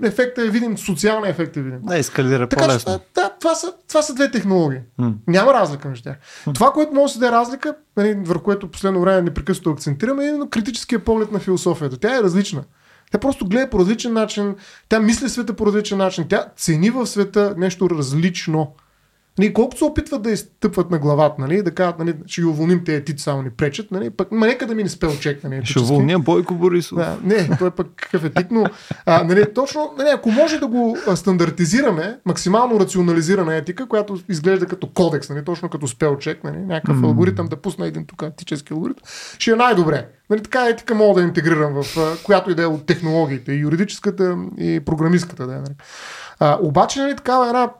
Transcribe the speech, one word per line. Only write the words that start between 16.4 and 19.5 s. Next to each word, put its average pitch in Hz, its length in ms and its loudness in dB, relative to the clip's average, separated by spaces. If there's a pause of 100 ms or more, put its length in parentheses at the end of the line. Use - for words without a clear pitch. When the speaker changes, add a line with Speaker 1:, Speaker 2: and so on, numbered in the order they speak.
Speaker 1:
цени 165 340 2
в 247 160 -2
света 202 500 0
нещо 180 340 0
различно. 156 840 -2 (640)
Нали, 196 140 2